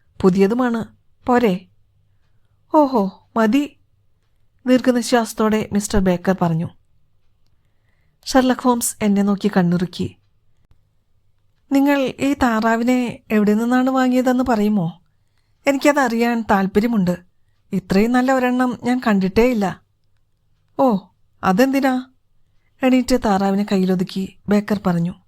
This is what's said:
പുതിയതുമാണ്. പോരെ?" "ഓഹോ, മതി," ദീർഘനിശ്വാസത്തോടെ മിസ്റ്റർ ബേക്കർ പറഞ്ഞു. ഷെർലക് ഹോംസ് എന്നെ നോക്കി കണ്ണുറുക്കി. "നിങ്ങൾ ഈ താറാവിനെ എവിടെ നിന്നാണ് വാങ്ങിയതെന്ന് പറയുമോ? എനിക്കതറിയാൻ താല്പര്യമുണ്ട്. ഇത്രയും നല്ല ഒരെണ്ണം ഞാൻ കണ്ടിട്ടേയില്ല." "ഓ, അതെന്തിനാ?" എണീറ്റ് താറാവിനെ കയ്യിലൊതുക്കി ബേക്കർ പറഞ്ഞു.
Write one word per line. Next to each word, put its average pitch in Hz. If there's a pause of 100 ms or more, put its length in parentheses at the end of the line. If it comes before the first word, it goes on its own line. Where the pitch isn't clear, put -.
(220)
പുതിയതുമാണ്. 220 (400)
പോരെ?" 240 (1080)
"ഓഹോ, 262
മതി," 226 (880)
ദീർഘനിശ്വാസത്തോടെ 233
മിസ്റ്റർ 208
ബേക്കർ 185
പറഞ്ഞു. 170 (1600)
ഷെർലക് 254
ഹോംസ് 240
എന്നെ 202
നോക്കി 202
കണ്ണുറുക്കി. 175 (1600)
"നിങ്ങൾ 277
ഈ 269
താറാവിനെ 233
എവിടെ 208
നിന്നാണ് 247
വാങ്ങിയതെന്ന് 254
പറയുമോ? 208 (680)
എനിക്കതറിയാൻ 240
താല്പര്യമുണ്ട്. 196 (560)
ഇത്രയും 196
നല്ല 254
ഒരെണ്ണം 247
ഞാൻ 254
കണ്ടിട്ടേയില്ല." 202 (1000)
"ഓ, 247 (460)
അതെന്തിനാ?" 262 (800)
എണീറ്റ് 254
താറാവിനെ 196
കയ്യിലൊതുക്കി 185 (100)
ബേക്കർ 208
പറഞ്ഞു. 175 (140)